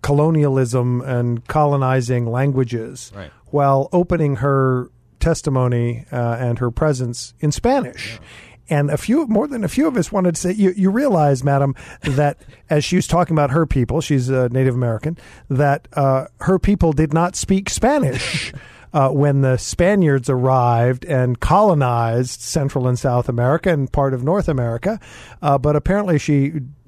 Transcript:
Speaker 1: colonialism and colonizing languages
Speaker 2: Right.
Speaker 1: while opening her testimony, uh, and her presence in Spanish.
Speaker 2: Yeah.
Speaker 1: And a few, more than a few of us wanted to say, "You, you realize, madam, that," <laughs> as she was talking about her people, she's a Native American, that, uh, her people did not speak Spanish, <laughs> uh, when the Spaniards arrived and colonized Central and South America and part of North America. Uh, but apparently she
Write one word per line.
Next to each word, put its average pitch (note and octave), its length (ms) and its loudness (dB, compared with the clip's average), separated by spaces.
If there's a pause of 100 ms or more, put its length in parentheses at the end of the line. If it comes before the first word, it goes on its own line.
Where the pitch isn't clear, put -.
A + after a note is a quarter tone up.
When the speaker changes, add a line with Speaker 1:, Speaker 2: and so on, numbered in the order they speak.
Speaker 1:
colonialism C3+ 1000 2
and A#2+ 460 -4
colonizing C3 800 0
languages B2+ 840 -4
Speaker 2:
Right. F#2+ 160 -16 (160)
Speaker 1:
while C#3 460 2
opening E3+ 440 0
her C3 520 0 (320)
testimony, B2 920 0
uh, A#2+ 260 -2
and A#2+ 220 -2
her B2 100 -2
presence B2+ 680 -4
in D3+ 100 0
Spanish. - 600 -2 (580)
Speaker 2:
Yeah. D3+ 80 2
Speaker 1:
And D3 120 0
a D3+ 60 -2
few, C#4+ 300 0
more A3 220 0
than A#3+ 160 -6
a E3+ 40 -2
few D4+ 200 0
of B3+ 80 -2
us - 160 -2
wanted F3+ 240 0
to - 40 -8
say, F3+ 120 -2
"You, G3 240 2
you F#3+ 140 2
realize, E3+ 520 2
madam, C#3 320 2 (280)
that," C#3+ 360 0 (160)
<laughs> - 160 -14
as D3+ 140 2
she - 120 -4
was - 120 0
talking E3 260 0
about D3 160 2
her D#3 160 2
people, B2 340 0
she's C3 280 0
a B2+ 220 0
Native C3 260 2
American, B2 420 -4 (320)
that, C#3+ 440 0
uh, C3+ 320 0 (160)
her F#3 180 2
people E3+ 320 2
did D3 200 0
not D#3+ 220 0
speak F#3+ 340 -2
Spanish, G#3+ 840 -2 (200)
<laughs> - 220 -20
uh, C3+ 140 4
when C#3 320 2
the C3 160 2
Spaniards E3 760 2
arrived B2+ 720 2
and B2+ 360 0
colonized B2+ 1000 2
Central C#3 460 -2
and B2 120 0
South B2 300 0
America B2+ 420 0
and C#3+ 220 0
part C#3 220 0
of B2 80 -4
North F3 260 0
America. B2+ 520 -2 (420)
Uh, C#3+ 160 2
but D3 160 0
apparently F3+ 440 0
she C#3+ 340 0 (360)